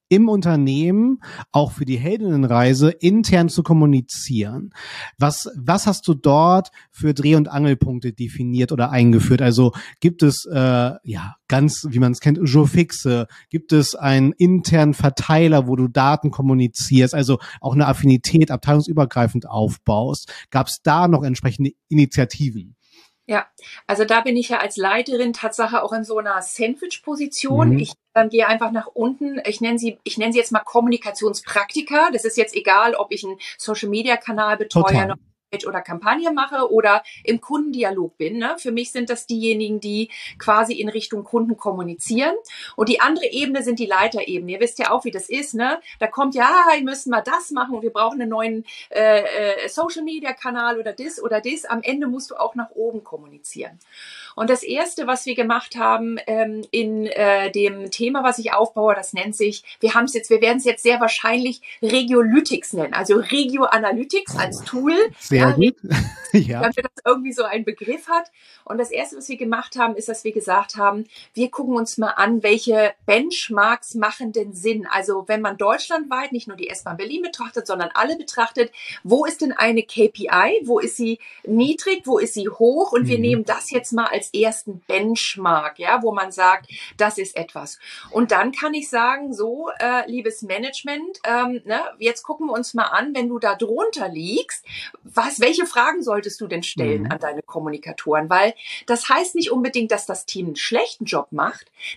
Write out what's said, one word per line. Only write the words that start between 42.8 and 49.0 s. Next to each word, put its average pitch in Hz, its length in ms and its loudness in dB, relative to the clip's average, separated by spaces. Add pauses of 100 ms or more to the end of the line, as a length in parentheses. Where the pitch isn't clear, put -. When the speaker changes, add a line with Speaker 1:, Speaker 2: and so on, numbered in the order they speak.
Speaker 2:
die 240 100 2
andere 285 280 0
Ebene 269 360 -4
sind 233 160 -4
die 233 60 -4
Leiterebene. 190 680 -2
Ihr 190 60 -8
wisst 233 200 -2
ja 226 120 -2
auch, 247 140 0
wie 233 60 -6
das 185 180 -10
ist, 285 240 -6
ne? 254 260 -2 (200)
Da 220 80 -2
kommt, 269 280 -4
„Ja, 254 140 4 (240)
wir 294 100 0
müssen 262 280 -6
mal 226 100 2
das 330 300 -4
machen 254 240 -4
und 220 80 -8
wir 226 100 -4
brauchen 311 260 0
einen 226 120 -4
neuen, 226 340 -4 (240)
äh, 214 320 6